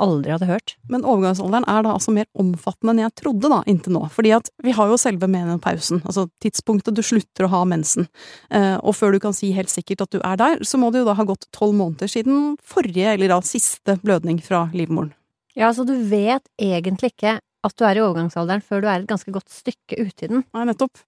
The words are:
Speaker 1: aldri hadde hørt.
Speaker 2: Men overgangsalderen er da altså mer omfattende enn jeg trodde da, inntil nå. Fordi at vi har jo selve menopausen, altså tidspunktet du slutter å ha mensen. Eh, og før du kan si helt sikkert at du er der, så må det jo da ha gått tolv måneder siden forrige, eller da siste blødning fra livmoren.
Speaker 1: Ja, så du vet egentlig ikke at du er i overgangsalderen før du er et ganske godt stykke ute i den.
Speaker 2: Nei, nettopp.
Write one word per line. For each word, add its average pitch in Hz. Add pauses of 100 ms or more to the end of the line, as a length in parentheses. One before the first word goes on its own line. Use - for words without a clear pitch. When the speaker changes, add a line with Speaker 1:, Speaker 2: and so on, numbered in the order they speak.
Speaker 1:
aldri 151
hadde 180
hørt. 185 (160)
Speaker 2:
Men 247
overgangsalderen 190
er 214
da 220
altså 214
mer 208 (140)
omfattende 190
enn 226
jeg 226
trodde 269
da, 214 (100)
inntil 185
nå. - (140)
Fordi 220
at - (140)
vi 247
har 208
jo 240
selve 190
menopausen, 170
altså 185 (160)
tidspunktet 214
du 226
slutter 196
å 180
ha 180
mensen. 165 (400)
Eh, 196
og 208
før 202
du 196
kan 208
si 196
helt 185
sikkert 190
at -
du -
er 185
der, 285
så 269
må 240
det 247
jo 220
da 202
ha 214
gått 196
tolv 208
måneder 185
siden 269 (160)
forrige, 196
eller 190
da 180
siste -
blødning 170
fra 170
livmoren. 160 (460)
Speaker 1:
Ja, 226
så 247
du 262 (120)
vet 214 (160)
egentlig 185
ikke 214 (280)
at 196
du -
er 196
i 220
overgangsalderen 170
før 202
du -
er 190
et 202
ganske 196
godt 190
stykke -
ute 202
i 160
den. 254 (100)
Speaker 2:
Nei, 233
nettopp. 254